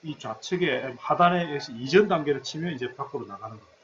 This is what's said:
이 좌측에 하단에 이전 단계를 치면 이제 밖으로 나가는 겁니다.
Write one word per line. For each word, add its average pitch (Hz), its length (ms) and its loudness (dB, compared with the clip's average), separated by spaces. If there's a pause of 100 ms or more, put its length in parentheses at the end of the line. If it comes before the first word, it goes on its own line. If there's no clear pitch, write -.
이 151 160 -8
좌측에 131 800 -2
하단에 170 600 2 (140)
이전 135 340 6
단계를 147 340 2
치면 160 320 -6
이제 123 220 -6
밖으로 135 320 -8
나가는 107 280 -12
겁니다. - 180 -20 (100)